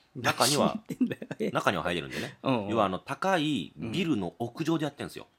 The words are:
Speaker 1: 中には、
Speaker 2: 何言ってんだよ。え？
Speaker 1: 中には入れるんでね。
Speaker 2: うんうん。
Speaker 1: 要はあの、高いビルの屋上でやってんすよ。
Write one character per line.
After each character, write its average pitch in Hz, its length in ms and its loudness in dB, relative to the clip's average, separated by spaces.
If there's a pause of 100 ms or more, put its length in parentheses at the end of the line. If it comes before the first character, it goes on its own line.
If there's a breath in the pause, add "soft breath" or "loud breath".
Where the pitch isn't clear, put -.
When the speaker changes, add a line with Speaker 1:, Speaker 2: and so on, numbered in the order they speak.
(160 soft breath)
Speaker 1:
中 123 320 2
に 143 100 4
は、 90 300 4
Speaker 2:
何 - 100 -8
言 - 0 -
っ - 20 -20
て 254 60 4
ん - 20 0
だ - 80 -4
よ。 - 120 -12 (120)
え？ - 120 0
Speaker 1:
中 135 200 2
に 92 60 0
は 76 60 -2
入 87 120 0
れ 82 60 0
る 71 60 -8
ん 65 40 -10
で 76 80 -8
ね。 - 240 -8
Speaker 2:
う 135 80 2
ん 113 140 0
う - 20 -4
ん。 - 20 -4
Speaker 1:
要 113 80 2
は 104 80 6
あ 95 40 2
の、 92 100 -2
高 185 380 0
い 147 400 0
ビ 131 260 -2
ル 156 140 2
の 90 220 -2
屋 120 240 -4
上 165 140 2
で 147 60 0
や 147 60 -2
っ - 40 -8
て - 100 -10
ん 85 60 -6
す - 80 -14
よ。 - 100 -14 (120)